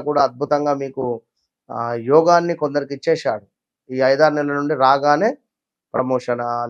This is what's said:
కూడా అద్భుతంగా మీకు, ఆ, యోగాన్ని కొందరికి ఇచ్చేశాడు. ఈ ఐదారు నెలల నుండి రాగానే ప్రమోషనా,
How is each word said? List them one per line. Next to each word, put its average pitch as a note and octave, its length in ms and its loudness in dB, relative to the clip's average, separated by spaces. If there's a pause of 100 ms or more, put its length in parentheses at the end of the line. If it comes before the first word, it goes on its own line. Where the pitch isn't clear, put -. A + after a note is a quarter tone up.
కూడా D3 200 0
అద్భుతంగా C#3+ 540 -2
మీకు, C3 240 -8 (680)
ఆ, A#2 40 -8 (320)
యోగాన్ని E3+ 520 4
కొందరికి C#3+ 360 -4
ఇచ్చేశాడు. C3 480 -2 (480)
ఈ C3 40 -4 (140)
ఐదారు D3+ 260 4
నెలల C#3+ 220 -2
నుండి D3 140 -4 (100)
రాగానే D3 460 4 (640)
ప్రమోషనా, B2 540 -2 (220)